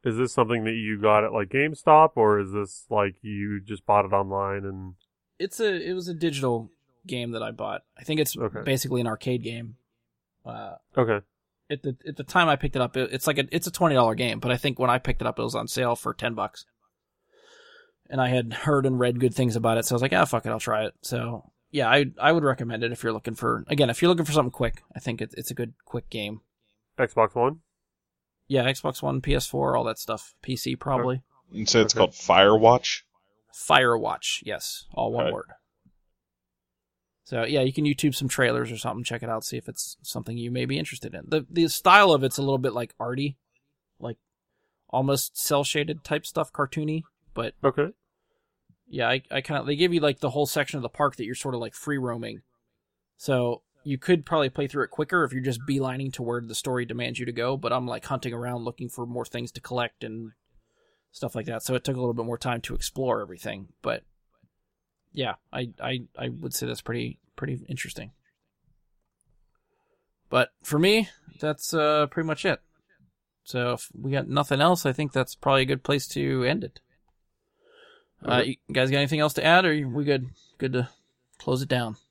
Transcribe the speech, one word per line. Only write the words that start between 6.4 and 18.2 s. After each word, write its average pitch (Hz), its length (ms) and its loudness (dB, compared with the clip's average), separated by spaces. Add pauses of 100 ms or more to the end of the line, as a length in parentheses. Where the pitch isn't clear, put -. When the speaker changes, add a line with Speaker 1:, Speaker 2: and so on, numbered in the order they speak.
Speaker 2:
game 120 260 -6
that 113 120 -4
I 110 80 -6
bought. 107 320 -8 (140)
I - 60 -20
think 156 160 -2
it's 147 160 0
Speaker 1:
Okay. 110 280 -4
Speaker 2:
basically 131 380 0
an 117 60 -2
arcade 117 360 -4
game. 117 340 -10 (680)
Uh, 104 320 -12 (220)
Speaker 1:
Okay. 113 240 2 (480)
Speaker 2:
at 143 140 -8
the, 135 120 -4 (120)
at 147 100 -12
the 143 60 -10
time 170 260 4
I 147 60 6
picked 139 200 -4
it 131 60 0
up, 120 160 -2
it, 127 160 -2
it's 131 140 -4
like 147 100 2
a, 139 140 -2
it's 170 160 -2
a 175 40 -6
twenty 165 240 2
dollar 117 200 6
game, 117 240 -2
but 123 120 -2
I 123 60 2
think 131 220 -2
when 127 100 2
I 123 80 4
picked - 240 -2
it 117 60 -2
up, 117 120 -4
it 120 40 -2
was 117 120 -4
on 113 120 -4
sale 120 280 0
for 120 180 -8
ten 120 200 -4
bucks. 104 320 -8 (1400)
And 135 100 -2
I 127 80 2